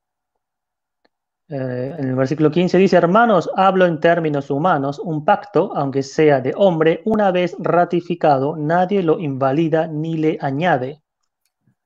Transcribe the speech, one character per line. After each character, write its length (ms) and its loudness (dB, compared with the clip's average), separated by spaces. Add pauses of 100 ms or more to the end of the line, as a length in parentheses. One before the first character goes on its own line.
(1500)
Eh, 500 -8
en 100 -6
el 60 -4
versículo 360 2
quince 280 2
dice: 180 4
"Hermanos, 580 4
hablo 320 4
en 140 -2
términos 500 0
humanos, 480 -2
un 260 -6
pacto, 500 0
aunque 280 -4
sea 380 2
de 160 -4
hombre, 480 2
una 260 0
vez 280 -2
ratificado, 1000 0
nadie 460 -2
lo 160 0
invalida 680 -2
ni 300 -6
le 240 -2
añade." 600 -2 (840)